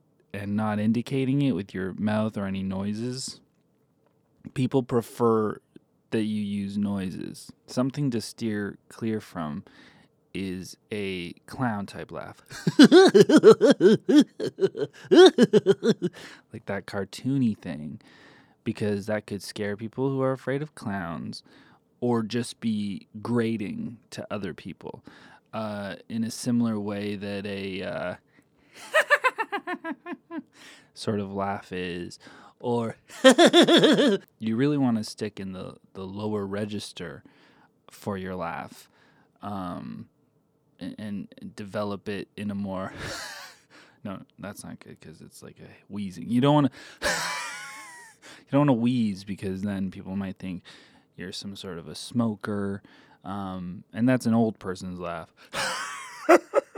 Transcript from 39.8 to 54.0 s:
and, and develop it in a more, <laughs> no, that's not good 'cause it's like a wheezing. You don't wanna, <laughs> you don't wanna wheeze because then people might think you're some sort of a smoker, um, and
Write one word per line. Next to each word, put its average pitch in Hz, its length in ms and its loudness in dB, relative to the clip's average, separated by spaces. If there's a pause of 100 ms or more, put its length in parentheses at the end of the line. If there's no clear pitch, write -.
and, - 160 -12 (440)
and 95 160 -16
develop 104 540 -6
it 101 260 -8
in 104 160 -6
a 101 40 -6
more, 95 360 -6 (560)
<laughs> - 560 -20
no, 95 180 -10 (180)
that's 101 240 -14
not 82 160 -16
good - 200 -20
'cause 80 220 -20
it's - 220 -20
like - 160 -20
a - 100 -20 (180)
wheezing. 98 420 -8
You 120 120 4
don't 143 140 6
wanna, 143 160 4 (140)
<laughs> - 180 -18
you - 60 0 (1400)
don't - 100 4
wanna 285 120 6
wheeze 113 500 0
because 95 380 -6
then 98 300 -4
people 95 240 -10
might 98 240 -6
think 92 240 -8 (520)
you're 90 160 -12
some 101 240 -12
sort 92 220 -12
of 76 100 -14
a 78 80 -12
smoker, 101 840 -4 (420)
um, 92 600 -10 (100)
and 117 160 2